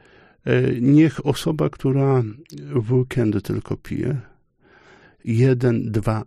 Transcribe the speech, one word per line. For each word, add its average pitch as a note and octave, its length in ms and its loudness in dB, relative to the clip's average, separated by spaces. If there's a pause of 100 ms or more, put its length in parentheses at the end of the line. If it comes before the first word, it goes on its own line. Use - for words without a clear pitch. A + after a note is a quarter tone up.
(460)
e, B2 360 0
niech C#3+ 440 4
osoba, D3 440 -2
która C3+ 540 0 (520)
w A#2 180 -2
weekendy A#2 480 0
tylko - 360 -6
pije, - 440 -6 (1040)
jeden, A#2+ 640 2
dwa, A2 360 -2